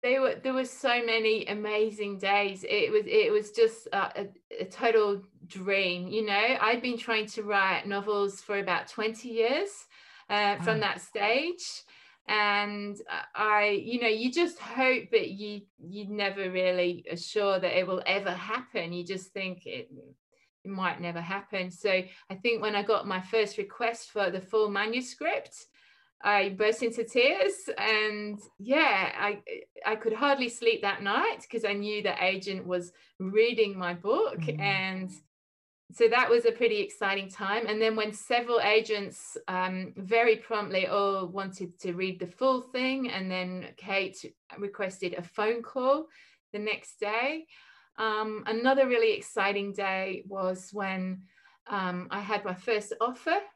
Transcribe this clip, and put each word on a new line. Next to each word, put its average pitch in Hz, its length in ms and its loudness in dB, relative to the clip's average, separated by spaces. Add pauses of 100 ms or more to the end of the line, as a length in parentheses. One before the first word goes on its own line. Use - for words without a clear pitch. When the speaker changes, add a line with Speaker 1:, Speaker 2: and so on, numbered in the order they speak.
Speaker 1:
They 254 160 4
were, 262 160 2
there 262 180 -2
were 262 100 0
so 240 400 0
many 226 420 2
amazing 208 720 -2
days. 196 500 0
It 208 240 2
was, 214 140 4
it 208 260 4
was 208 180 0
just 220 420 2
a, - 280 -2
a, 202 80 -8 (320)
a - 60 -4
total 208 560 2 (260)
dream. 185 580 -2
You 214 180 -2
know, 214 360 2
I'd 233 200 2
been 247 160 -2
trying 220 300 -2
to 214 160 -10
write 196 460 2
novels 202 520 0
for 202 180 -2
about 180 280 -2
twenty 220 440 -6
years, 247 400 2 (600)
uh, 208 280 2
from 220 200 2
Speaker 2:
Wow. 214 80 0
Speaker 1:
that - 140 -2
stage. 262 640 0 (640)
And 208 720 0 (360)
I, 208 480 4
you 240 160 -2
know, 233 80 2
you 226 240 0
just 339 260 0
hope, 254 540 2
but 202 160 4
you, 208 320 -8 (180)
you 196 300 -12
never 196 420 -2
really 180 580 2
are 170 80 -6
sure 196 440 2
that 175 180 2
it 185 80 2
will 185 180 -2
ever 196 280 0
happen. 185 600 -6
You 175 120 -6
just 185 280 -8
think 185 320 -8
it, - 240 -10 (760)
it 190 40 -12
might 190 320 -2
never 170 200 -6
happen. 185 500 -6
So 175 180 -4
I 185 460 -2
think 220 280 0
when 208 120 0
I 202 80 2
got 208 240 2
my 185 140 -2
first 208 380 0
request 233 520 -4
for 202 220 0
the 190 80 -4
full 214 280 2
manuscript, 247 840 -2 (680)
I 202 280 4
burst 214 340 2
into 226 220 -2
tears, 311 760 2
and 208 640 0 (180)
yeah, 254 580 2
I, 208 260 -2 (420)
I 214 100 0
could 220 200 -2
hardly 262 340 2
sleep 233 340 0
that 196 220 -2
night 254 440 0
'cause 226 160 -6
I 202 100 2
knew 208 280 -4
the 185 220 0
agent 190 420 -2
was 180 260 -4 (280)
reading 208 580 2
my 180 160 -4
book. 214 460 0
Speaker 2:
Mm. 151 200 -4
Speaker 1:
And 190 500 -2 (840)
so 226 160 6
that 240 200 6
was 233 180 6
a 226 40 6
pretty 214 300 2
exciting 196 480 -2
time. 208 400 -2
And 214 120 0
then 220 140 4
when 214 180 -2
several 240 480 0
agents, 214 760 0 (100)
um, 185 500 -2
very 220 380 4
promptly 196 540 -2
all 196 400 2
wanted 190 540 -8
to 180 100 -4
read 185 260 -4
the 180 80 -6
full 254 340 0
thing, 262 480 -4
and 190 220 -4
then 185 460 -6
Kate 196 400 -4 (420)
requested 190 560 -6
a 175 80 -6
phone 220 400 -2
call 269 440 0 (460)
the 208 60 -6
next 208 400 -6
day. 247 480 -2 (520)
Um, 214 480 -2
another 254 420 4
really 226 240 4
exciting 202 600 -2
day 190 520 -4
was 185 460 -4
when, 190 500 -4 (460)
um, 180 420 -4
I 202 100 -4
had 202 240 -2
my 185 100 -2
first 208 460 -2
offer 254 360 0 (200)